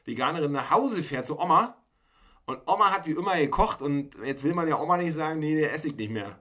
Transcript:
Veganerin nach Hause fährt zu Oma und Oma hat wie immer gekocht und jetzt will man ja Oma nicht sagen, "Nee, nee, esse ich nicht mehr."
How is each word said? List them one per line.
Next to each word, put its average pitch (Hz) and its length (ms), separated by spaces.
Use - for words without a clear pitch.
Veganerin 143 480
nach 139 180
Hause 220 320
fährt 131 240
zu 156 120
Oma 175 380
und 127 200
Oma 196 260
hat 180 140
wie 156 60
immer 180 240
gekocht 160 460
und 143 320
jetzt 135 200
will 165 100
man 165 140
ja 147 120
Oma 175 160
nicht 175 160
sagen, 156 280
"Nee, 151 140
nee, 151 100
esse 151 240
ich 143 80
nicht 107 140
mehr." 101 300